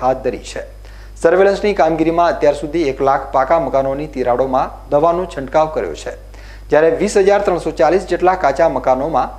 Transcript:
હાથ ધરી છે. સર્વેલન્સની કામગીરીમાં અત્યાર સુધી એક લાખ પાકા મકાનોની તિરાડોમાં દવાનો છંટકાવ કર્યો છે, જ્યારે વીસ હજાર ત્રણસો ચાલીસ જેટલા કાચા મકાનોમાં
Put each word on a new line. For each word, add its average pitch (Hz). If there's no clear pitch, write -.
હાથ 127
ધરી 117
છે. -
સર્વેલન્સની 190
કામગીરીમાં 165
અત્યાર 143
સુધી 160
એક 131
લાખ 135
પાકા 139
મકાનોની 135
તિરાડોમાં 127
દવાનો 170
છંટકાવ 156
કર્યો 90
છે, -
જ્યારે 156
વીસ 208
હજાર 202
ત્રણસો 165
ચાલીસ 175
જેટલા 180
કાચા 165
મકાનોમાં 131